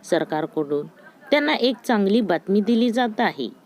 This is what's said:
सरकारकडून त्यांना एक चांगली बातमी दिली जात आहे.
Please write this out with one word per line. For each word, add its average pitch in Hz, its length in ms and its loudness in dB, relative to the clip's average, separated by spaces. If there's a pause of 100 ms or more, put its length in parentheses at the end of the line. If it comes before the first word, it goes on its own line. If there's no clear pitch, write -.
सरकारकडून 156 800 -2 (440)
त्यांना 294 240 2
एक 247 300 0
चांगली 208 360 2
बातमी 190 400 0
दिली 233 300 2
जात 233 300 -2
आहे. 147 280 -2 (180)